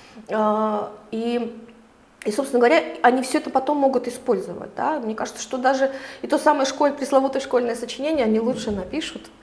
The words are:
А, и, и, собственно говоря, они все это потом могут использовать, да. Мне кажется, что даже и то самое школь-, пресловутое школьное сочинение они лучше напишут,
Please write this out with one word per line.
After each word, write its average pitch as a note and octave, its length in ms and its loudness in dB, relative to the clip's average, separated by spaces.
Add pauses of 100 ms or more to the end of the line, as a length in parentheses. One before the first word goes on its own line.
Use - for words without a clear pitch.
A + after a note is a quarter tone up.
(320)
А, G#3+ 600 0 (200)
и, A#3 280 -2 (840)
и, G#3+ 60 -2
собственно - 280 0
говоря, C#4+ 240 6 (200)
они B3 180 6
все C#4 160 -2
это D4 140 -2
потом C4+ 260 0
могут C4+ 300 2
использовать, G#3 680 -4
да. D4+ 240 -2
Мне A3 160 -4
кажется, - 260 -8
что - 160 -6
даже C4 340 2 (320)
и A#3 40 -8
то D4 120 2
самое C#4+ 260 4
школь-, C#4+ 280 2
пресловутое C4+ 480 2
школьное A#3+ 340 0
сочинение C4 500 -2
они A3 140 4
лучше A3+ 320 -2
напишут, - 580 -8 (140)